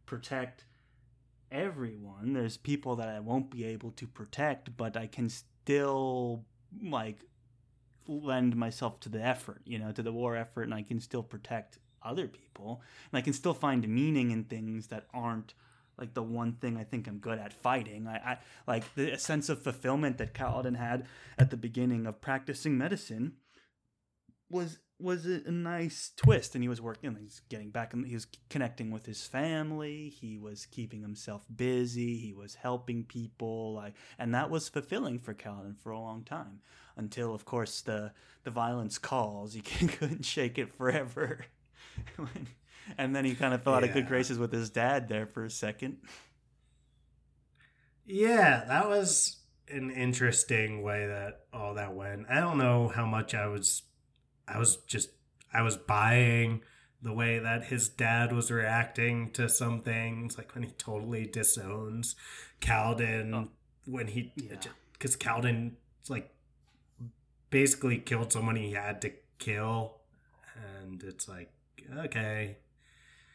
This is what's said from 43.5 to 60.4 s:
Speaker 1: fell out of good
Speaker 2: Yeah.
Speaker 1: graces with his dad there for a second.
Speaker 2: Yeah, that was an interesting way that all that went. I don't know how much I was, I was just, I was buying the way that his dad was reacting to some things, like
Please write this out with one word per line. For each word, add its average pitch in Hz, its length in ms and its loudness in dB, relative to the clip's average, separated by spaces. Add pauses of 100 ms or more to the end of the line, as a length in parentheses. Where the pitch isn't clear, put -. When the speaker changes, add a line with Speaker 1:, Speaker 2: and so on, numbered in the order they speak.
Speaker 1:
fell 135 160 4
out 123 100 8
of 120 80 2
good 139 120 4
Speaker 2:
Yeah. 120 40 -4
Speaker 1:
graces 127 280 2
with 117 160 0
his 117 160 0
dad 120 380 2
there 107 200 -2
for 113 180 -8
a 110 60 -6
second. 117 480 -6 (2000)
Speaker 2:
Yeah, 190 640 6
that 170 220 4
was 202 480 4 (320)
an 131 220 -4
interesting 120 920 2
way 104 240 0
that 101 360 -6 (100)
all 104 220 -6
that 101 200 -6
went. 101 340 -8
I 135 120 4
don't 170 180 2
know 120 300 6
how 120 180 0
much 110 280 0
I 104 120 0
was, 101 360 0 (640)
I 107 100 -2
was 110 180 6 (120)
just, - 220 -2 (420)
I 117 100 4
was 110 140 4
buying 117 840 6 (400)
the 113 100 -4
way 117 260 2
that 113 260 0
his 120 240 0
dad 117 440 4
was 120 180 2
reacting 117 800 2
to 120 160 2
some 117 340 2
things, 113 540 -2
like - 180 -16